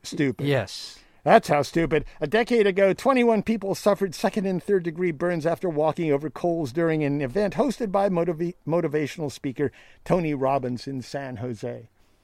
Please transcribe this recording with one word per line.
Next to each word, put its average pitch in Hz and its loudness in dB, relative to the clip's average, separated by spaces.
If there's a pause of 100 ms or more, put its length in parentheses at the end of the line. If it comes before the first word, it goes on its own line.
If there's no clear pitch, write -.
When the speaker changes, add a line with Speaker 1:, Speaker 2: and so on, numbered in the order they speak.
Speaker 1:
stupid. 143 -2
Speaker 2:
Yes. - -2 (240)
Speaker 1:
That's 196 6
how 147 4
stupid. 156 0 (160)
A 156 -2
decade 220 2
ago, 190 4
twenty-one 233 4
people 196 -2
suffered 196 0
second 196 -2
and 180 -2
third 190 2
degree 170 -2
burns 165 -2
after 165 -2
walking 156 0
over 143 0
coals 165 -2
during 160 2
an 143 0
event 175 -2
hosted 220 0
by 202 2
motiva-, 170 -2 (100)
motivational 156 -2
speaker 139 -4 (340)
Tony 165 0
Robbins 131 -2
in 135 -6
San 135 -10
Jose. 120 -8 (340)